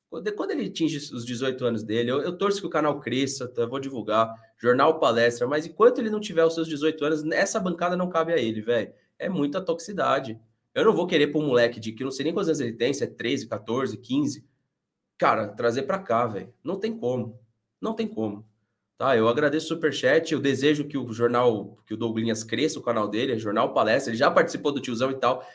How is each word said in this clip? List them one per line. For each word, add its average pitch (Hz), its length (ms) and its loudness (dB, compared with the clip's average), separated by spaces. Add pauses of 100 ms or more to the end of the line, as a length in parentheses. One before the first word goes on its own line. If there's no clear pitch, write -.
Quando, - 240 -8
quando 392 200 -6
ele 269 140 -4
atinge 151 300 -2 (160)
os 117 120 -8
dezoito 127 400 -4
anos 117 180 -2
dele, 117 280 0
eu, 139 100 0
eu 175 160 -4
torço 196 240 0
que 185 60 -8
o 175 40 -6
canal 147 300 0
cresça, 127 480 -2
tá? - 140 -4
Eu 117 60 0
vou 135 120 -6
divulgar, 113 520 0 (260)
jornal, 139 420 4
palestra, 120 460 4
mas 151 200 -2
enquanto 247 320 4
ele 220 120 -2
não 214 100 -2
tiver 165 240 2
os 165 100 2
seus 165 140 -2
dezoito 156 360 0
anos, 151 280 0
essa 196 260 0
bancada 180 380 0
não 180 120 -2
cabe 165 240 0
a 165 60 2
ele, 110 220 0
velho. 110 320 0 (260)
É - 100 -6
muita 143 320 -2
toxicidade. 135 760 -2 (360)
Eu 143 100 2
não 214 80 6
vou 175 140 0
querer 147 220 4
pôr 151 140 0
um 151 40 -2
moleque 120 340 4
de, 110 120 -8
que 113 100 -10
eu 131 40 -2
não 139 60 -4
sei 139 120 -4
nem 160 80 0
quantos 185 160 0
anos 156 120 0
ele 117 120 -4
tem, 120 200 0
se - 120 -2
é - 20 -2
treze, 120 420 -4
quatorze, 113 480 -4
quinze. 127 480 -2 (720)
Cara, 113 320 2
trazer 117 340 0
pra 190 160 -2
cá, 120 280 0
velho. 95 260 -8 (100)
Não 170 140 -4
tem 226 200 -4
como. 120 420 -4 (420)
Não 214 140 -4
tem 220 140 -4
como. 104 360 -6 (520)
Tá? 123 200 2
Eu 113 120 4
agradeço 147 380 2
o - 20 -8
superchat, 160 640 2
eu 139 80 0
desejo 139 440 2
que 147 120 -6
o 120 160 -4
jornal, 117 720 2
que 110 100 -8
o - 20 -6
Douglinhas 113 480 -2
cresça, 143 340 -2
o - 40 -10
canal 110 260 0
dele, 120 240 -2
é 110 60 -2
Jornal 110 340 0
Palestra, 123 400 2
ele 110 40 -4
já 143 140 4
participou 180 400 2
do 139 100 -2
Tiozão 123 300 -2
e 135 60 -4
tal. 127 280 0 (100)